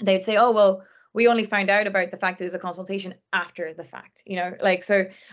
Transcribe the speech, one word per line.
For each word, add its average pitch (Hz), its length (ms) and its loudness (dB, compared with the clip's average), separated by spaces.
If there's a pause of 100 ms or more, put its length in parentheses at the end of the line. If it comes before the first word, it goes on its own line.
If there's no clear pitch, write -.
They'd 190 200 2
say, 214 140 0
"Oh, 233 140 6
well, 202 320 4 (300)
we 233 140 4
only 233 180 4
found 196 260 -2
out 208 160 4
about 196 240 -2
the 190 60 -12
fact 185 220 -4
there's 180 160 -8
a 180 40 -6
consultation 185 560 -8 (180)
after 170 420 -6
the 160 100 -16
fact," - 420 -20
you 185 100 -8
know, 180 240 -6
like, 185 240 0
so 196 220 2 (260)